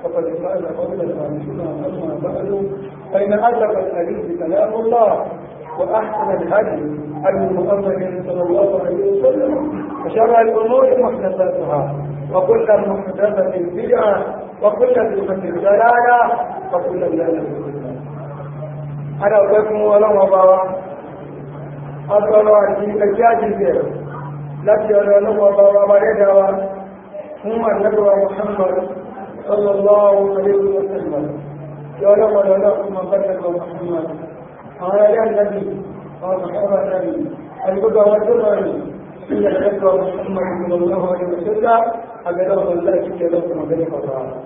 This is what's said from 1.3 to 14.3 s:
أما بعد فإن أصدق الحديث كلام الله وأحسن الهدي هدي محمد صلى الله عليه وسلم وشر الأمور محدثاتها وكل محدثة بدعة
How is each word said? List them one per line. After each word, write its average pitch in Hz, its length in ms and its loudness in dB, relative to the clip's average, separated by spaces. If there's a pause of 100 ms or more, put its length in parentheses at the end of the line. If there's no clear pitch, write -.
أما - 600 -8
بعد - 460 -4 (440)
فإن 202 200 0
أصدق 220 460 2
الحديث 170 600 -4
كلام 202 340 0
الله 226 520 2 (540)
وأحسن 208 520 -2
الهدي 170 680 -2 (240)
هدي 190 300 0
محمد 185 720 -2
صلى 180 140 -4
الله 175 440 2
عليه - 260 0
وسلم - 720 0 (200)
وشر 226 360 4
الأمور 226 580 2
محدثاتها 185 960 -2 (380)
وكل 226 340 2 (200)
محدثة 196 680 -2 (220)
بدعة 214 500 0 (380)